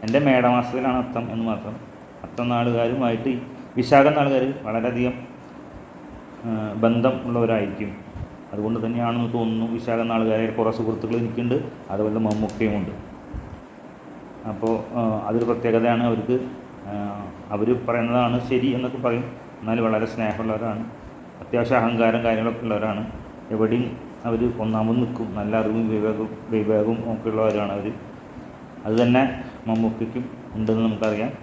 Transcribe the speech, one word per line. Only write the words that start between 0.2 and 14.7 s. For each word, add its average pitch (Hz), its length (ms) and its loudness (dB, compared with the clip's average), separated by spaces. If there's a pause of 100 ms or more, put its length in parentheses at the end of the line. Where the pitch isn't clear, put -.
മേടമാസത്തിലാണ് 127 760 4
അത്തം 120 300 -4
എന്ന് 113 180 -2
മാത്രം. 104 240 -6 (500)
അത്തം 120 280 -4
നാളുകാരുമായിട്ട് 120 800 2
ഈ 123 40 -2 (400)
വിശാഖം 139 400 8
നാളുകാർ 135 260 4 (240)
വളരെയധികം, 120 480 0 (1300)
ഏഹ്, 107 260 -2 (100)
ബന്ധം 117 320 6 (120)
ഉള്ളവരായിരിക്കും. 107 640 2 (600)
അതുകൊണ്ട് 107 320 0
തന്നെയാണെന്ന് 117 500 0
തോന്നുന്നു 113 320 0 (100)
വിശാഖം 117 340 0
നാളുകാരെ 110 460 2
കുറേ 113 220 4
സുഹൃത്തുക്കൾ 113 420 -2
എനിക്കുണ്ട്, 120 360 0 (360)
അതുപോലെ 107 340 0
മമ്മൂക്കയുമുണ്ട്. 104 680 0 (1600)
അപ്പോൾ, 113 220 0 (260)